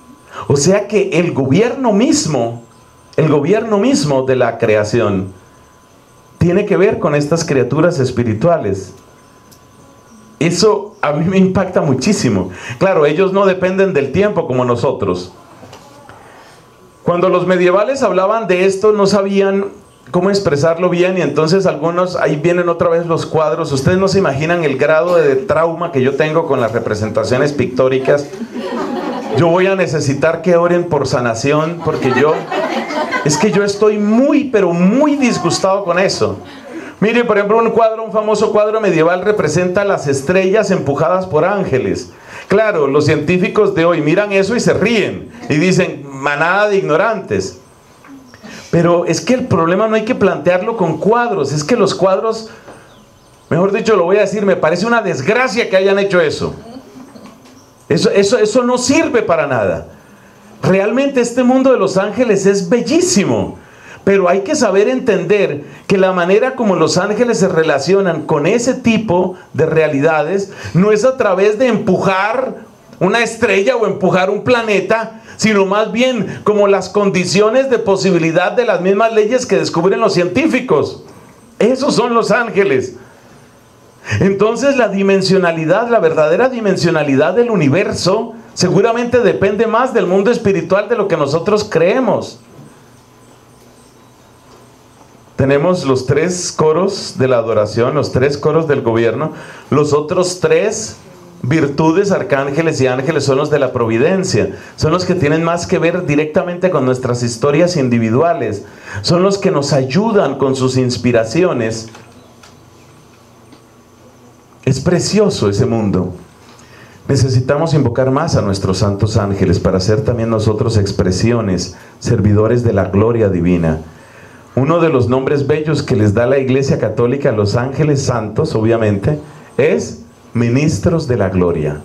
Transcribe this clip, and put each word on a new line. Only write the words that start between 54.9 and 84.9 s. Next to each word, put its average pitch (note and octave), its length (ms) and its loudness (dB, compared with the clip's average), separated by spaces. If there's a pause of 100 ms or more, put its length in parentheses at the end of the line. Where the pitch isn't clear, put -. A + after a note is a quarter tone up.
desgracia G3+ 680 -2
que F#3 60 2
hayan G3 220 2
hecho F#3 220 2
eso. - 340 -2 (1300)
Eso, F3+ 220 0
eso, G3+ 280 2
eso G#3+ 260 2
no B3 140 0
sirve C#4+ 440 0
para D#3 240 0
nada. F#2+ 400 -2 (760)
Realmente A#3+ 580 0
este B3 240 0
mundo C4 260 4
de B3 80 4
los - 200 -2
ángeles G#3 480 0
es F#3+ 220 2
bellísimo, A3 880 0 (440)
pero F#3+ 260 0
hay F#3 120 0
que D4+ 160 -4
saber G#3 320 0
entender F3+ 760 -2 (220)
que G3 100 2
la F#3 160 2
manera G3+ 440 0
como G#3 180 0
los D#3+ 240 0
ángeles G#3 400 0
se F3+ 100 2
relacionan D#3+ 760 0
con D3+ 240 -2
ese A#3 280 0
tipo F#3 640 0 (160)
de D#3 140 0
realidades D#3 840 0 (200)
no F#3+ 180 4
es G#3 140 2
a C4 120 2
través G3+ 440 2
de C4 80 2
empujar G3 840 0 (460)
una A3+ 220 2
estrella A3+ 540 0
o G#3+ 100 0
empujar F#3 440 0
un G3+ 140 -4
planeta, A3 760 0 (160)
sino G3+ 300 2
más G#3 240 0
bien A#3+ 540 -2
como G3+ 240 2
las F#3+ 200 0
condiciones G#3 800 0
de A#3 80 2
posibilidad E3 720 0
de A#3+ 120 0
las F#3+ 160 0
mismas G3+ 320 2
leyes G#3+ 340 0
que F#3+ 120 2
descubren E3+ 420 0
los A3 140 2
científicos. F#3+ 920 0 (540)
Esos B3 360 0
son A#3+ 200 0
los G#3 160 2
ángeles. G3 640 0 (1300)
Entonces A#3 560 2
la A3+ 120 2
dimensionalidad, F#3 1000 2